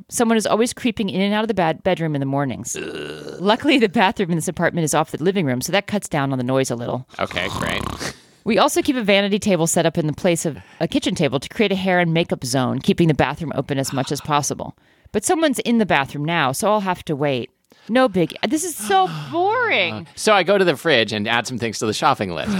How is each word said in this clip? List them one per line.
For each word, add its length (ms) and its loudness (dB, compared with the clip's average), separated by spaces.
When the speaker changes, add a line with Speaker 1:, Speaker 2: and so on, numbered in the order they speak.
Speaker 1:
Someone 280 2
is 80 0
always 280 2
creeping 360 -2
in 120 -2
and 120 2
out 100 0
of 40 -4
the 60 -4
bed-, 300 0
bedroom 300 0
in 60 -2
the 60 -2
mornings. 500 -4
Speaker 2:
Ugh. 640 -10
Speaker 1:
Luckily, 400 2
the 80 6
bathroom 440 0
in 40 2
this 140 -2
apartment 340 0
is 100 0
off 180 0
the 120 -6
living 220 2
room, 160 0
so 100 -4
that 160 0
cuts 220 -4
down 240 -2
on 40 -2
the 60 -2
noise 260 0
a 60 -2
little. 320 -6
Speaker 2:
Okay, 340 -4
great. 300 -4
Speaker 1:
We 140 2
also 240 4
keep 160 -2
a 60 -2
vanity 360 2
table 280 2
set 180 2
up 120 2
in 80 0
the 80 0
place 320 0
of 120 -4
a 60 0
kitchen 280 -2
table 240 0
to 100 -6
create 220 0
a 40 2
hair 260 2
and 120 2
makeup 300 0
zone, 360 0
keeping 280 4
the 60 4
bathroom 420 0
open 240 -2
as 140 -4
much 180 -4
as 80 -4
possible. 560 -2
But 100 -2
someone's 360 2
in 180 0
the 80 2
bathroom 400 0
now, 260 0
so 180 -2
I'll 120 2
have 240 -4
to 100 -2
wait. 340 -2
No 220 4
big. 260 0
This 160 -2
is 120 -6
so 320 2
Speaker 2:
<sighs> 120 -10
Speaker 1:
boring. 840 0
Speaker 2:
So 180 2
I 100 6
go 140 4
to 80 4
the 100 4
fridge 380 2
and 140 -2
add 200 2
some 120 -6
things 200 -4
to 60 -2
the 80 0
shopping 400 0
list. 260 -4